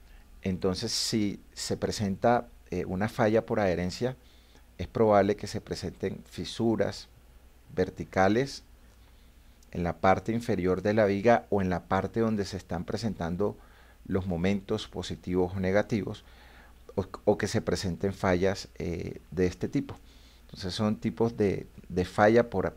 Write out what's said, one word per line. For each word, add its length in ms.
Entonces, 520
si 480
se 240
presenta, 720
eh, 160
una 220
falla 360
por 160
adherencia, 560
es 80
probable 500
que 100
se 140
presenten 640
fisuras 840
verticales 880
en 140
la 140
parte 340
inferior 480
de 140
la 100
viga 460
o 100
en 80
la 160
parte 360
donde 260
se 100
están 280
presentando 720
los 200
momentos 640
positivos 640
o 60
negativos, 640
o, 120
o 120
que 120
se 120
presenten 540
fallas, 540
eh, 420
de 160
este 220
tipo. 280
Entonces, 300
son 240
tipos 400
de, 300
de 180
falla 420
por, 280